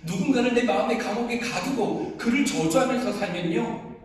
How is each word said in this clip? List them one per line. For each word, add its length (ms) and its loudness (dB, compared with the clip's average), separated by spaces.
누군가를 500 2
내 100 4
마음의 340 2
감옥에 400 -2
가두고 800 -2
그를 260 2
저주하면서 680 2
살면요, 800 -2